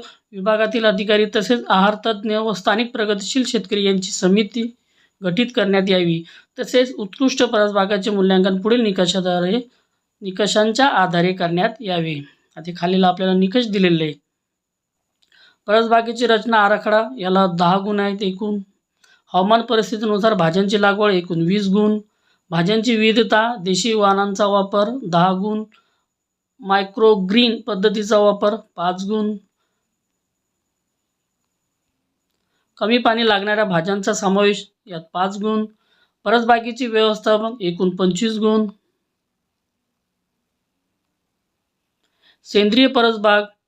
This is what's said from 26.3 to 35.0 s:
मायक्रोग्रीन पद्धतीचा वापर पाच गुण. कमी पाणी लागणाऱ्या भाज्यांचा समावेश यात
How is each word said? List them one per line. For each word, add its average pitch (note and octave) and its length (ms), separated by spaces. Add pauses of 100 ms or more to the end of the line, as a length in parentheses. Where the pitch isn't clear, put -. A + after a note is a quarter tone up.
मायक्रोग्रीन G3+ 1000
पद्धतीचा G#3 560
वापर G#3 380 (200)
पाच F3+ 340
गुण. G#3+ 280 (3500)
कमी A3+ 200
पाणी A#3 300
लागणाऱ्या G#3 360
भाज्यांचा G3 500
समावेश G3+ 540 (180)
यात E3+ 160 (120)